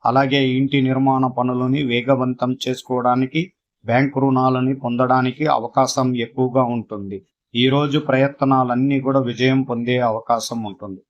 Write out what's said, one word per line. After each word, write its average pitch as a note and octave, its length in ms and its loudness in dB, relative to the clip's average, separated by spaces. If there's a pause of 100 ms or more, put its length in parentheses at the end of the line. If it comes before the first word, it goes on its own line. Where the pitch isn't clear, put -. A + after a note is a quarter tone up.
అలాగే C3 420 2
ఇంటి C3+ 340 2
నిర్మాణ C3 440 2
పనులని B2+ 560 -2
వేగవంతం B2+ 720 0 (120)
చేసుకోవడానికి, B2+ 840 -2 (320)
బ్యాంక్ C3 340 0
రుణాలని C3 560 2
పొందడానికి B2+ 720 0
అవకాశం B2+ 680 0
ఎక్కువగా B2+ 460 -2
ఉంటుంది. G#2 640 -6 (280)
ఈ B2 140 4
రోజు C#3+ 300 0
ప్రయత్నాలన్నీ C3+ 1000 0
కూడా C3+ 200 0
విజయం B2+ 420 0
పొందే B2 360 -2
అవకాశం A#2 640 -2
ఉంటుంది. G2 480 -12